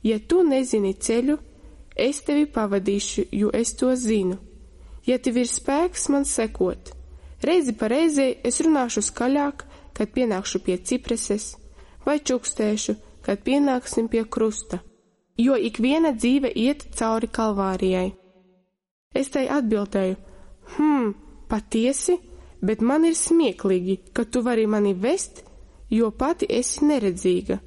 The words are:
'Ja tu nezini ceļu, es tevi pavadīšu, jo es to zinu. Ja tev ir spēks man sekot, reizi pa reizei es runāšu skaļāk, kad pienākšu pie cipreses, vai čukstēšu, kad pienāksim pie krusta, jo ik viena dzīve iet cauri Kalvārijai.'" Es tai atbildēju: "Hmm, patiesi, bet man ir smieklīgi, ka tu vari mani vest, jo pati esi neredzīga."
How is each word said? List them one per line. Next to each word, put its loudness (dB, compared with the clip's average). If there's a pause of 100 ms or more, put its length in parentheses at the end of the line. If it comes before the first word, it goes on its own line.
'Ja 0
tu 2
nezini 2
ceļu, 0 (580)
es 0
tevi 2
pavadīšu, -2
jo 0
es 0
to 2
zinu. 0 (680)
Ja 2
tev 0
ir 2
spēks -2
man 2
sekot, -4 (480)
reizi 2
pa -2
reizei 2
es -2
runāšu 2
skaļāk, -2 (280)
kad -4
pienākšu 0
pie -2
cipreses, -4 (480)
vai 0
čukstēšu, -2 (260)
kad -4
pienāksim 0
pie 0
krusta, -2 (580)
jo 4
ik -2
viena 2
dzīve 2
iet 0
cauri 0
Kalvārijai.'" -2 (960)
Es -2
tai -2
atbildēju: 0 (600)
"Hmm, 2 (360)
patiesi, 0 (440)
bet 0
man 4
ir 2
smieklīgi, 2 (180)
ka 0
tu -2
vari 2
mani 2
vest, -2 (460)
jo 2
pati -2
esi 0
neredzīga." 0